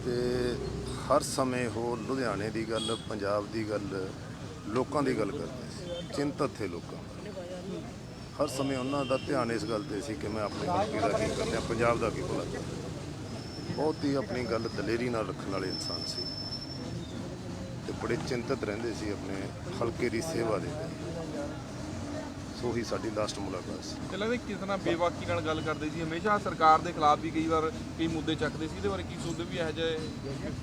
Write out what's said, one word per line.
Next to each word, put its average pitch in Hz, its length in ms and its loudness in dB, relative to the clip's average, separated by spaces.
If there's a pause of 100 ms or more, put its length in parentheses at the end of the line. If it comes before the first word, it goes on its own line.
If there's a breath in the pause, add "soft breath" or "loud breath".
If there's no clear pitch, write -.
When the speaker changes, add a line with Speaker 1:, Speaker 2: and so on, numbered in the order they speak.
Speaker 1:
ਤੇ 123 120 2 (920)
ਹਰ 147 140 8
ਸਮੇਂ 127 460 2
ਉਹ 117 280 0 (120)
ਲੁਧਿਆਣੇ 110 420 0
ਦੀ 110 200 -2
ਗੱਲ, 110 260 2 (120)
ਪੰਜਾਬ 101 440 2
ਦੀ 110 180 0
ਗੱਲ, 98 380 -2 (600)
ਲੋਕਾਂ 131 340 2
ਦੀ 127 160 4
ਗੱਲ 101 120 2
ਕਰਦੇ - 400 -6
ਸੀ, - 460 -6
ਚਿੰਤਤ 143 420 0
ਥੇ 104 80 -2
ਲੋਕਾਂ। 87 320 -6 (1400)
ਹਰ 147 80 4
ਸਮੇਂ 135 280 2
ਉਹਨਾਂ 139 280 2
ਦਾ 131 120 2 (100)
ਧਿਆਨ 123 260 2
ਇਸ 104 120 0
ਗੱਲ 107 180 0
'ਤੇ 101 180 -2
ਸੀ 107 140 -2
ਕਿ 104 140 -2
ਮੈਂ 107 140 0
ਆਪਣੇ - 260 0
ਹਲਕੇ - 320 2
ਦਾ - 80 4
ਕੀ - 280 4
ਕਰ - 100 0
ਰਿਹਾ, 113 220 2
ਪੰਜਾਬ 117 320 6
ਦਾ 113 100 2
ਕੀ 95 120 -2
ਭਲਾ 92 220 0
ਕਰ - 60 -4
ਰਿਹਾ। - 1300 -6
ਬਹੁਤ 151 280 2
ਹੀ 139 100 4
ਆਪਣੀ 123 300 0
ਗੱਲ 113 320 0
ਦਲੇਰੀ 113 320 2
ਨਾਲ 110 200 2
ਰੱਖਣ - 220 -4
ਵਾਲੇ 95 180 0
ਇਨਸਾਨ 87 380 -2
ਸੀ - 160 -4 (1600)
ਤੇ - 60 -4 (100)
ਬੜੇ 113 140 2 (120)
ਚਿੰਤਤ 120 360 0
ਰਹਿੰਦੇ 107 360 0
ਸੀ 104 100 -2
ਆਪਣੇ 95 260 -4 (460)
ਹਲਕੇ 117 260 2
ਦੀ 113 120 2
ਸੇਵਾ 113 380 2
ਦੇ 85 80 -2
ਲਈ। 160 220 -4 (1700)
ਸੋ 120 160 0
ਹੀ 117 80 2
ਸਾਡੀ 104 260 -2
ਲਾਸਟ 104 280 0
ਮੁਲਾਕਾਤ 92 460 -4
ਸੀ। - 120 -8 (140)
Speaker 2:
ਤੇ 185 60 -4
ਲੱਗਦਾ 226 200 2
ਕਿਸ 208 220 -4
ਤਰ੍ਹਾਂ 190 200 -2
ਬੇਬਾਕੀ 175 480 2
ਨਾਲ 170 140 2
ਗੱਲ 156 200 0
ਕਰਦੇ 151 300 0
ਸੀ, 165 120 -2
ਹਮੇਸ਼ਾ 175 360 2
ਸਰਕਾਰ 156 400 8
ਦੇ 170 140 2
ਖਿਲਾਫ 147 260 8
ਵੀ 160 120 -2
ਕਈ 160 160 2
ਵਾਰ 160 240 4 (280)
ਕਈ 165 80 2
ਮੁੱਦੇ 160 280 2
ਚੱਕਦੇ 151 340 0
ਸੀ, 170 80 -6
ਇਹਦੇ 190 120 0
ਬਾਰੇ 190 140 0
ਕੀ - 220 -6
ਸੋਚਦੇ 165 260 -2
ਵੀ 180 80 -2
ਇਹੋ 160 120 2
ਜਿਹਾ 165 160 0
ਹੈ? 139 640 -2 (120)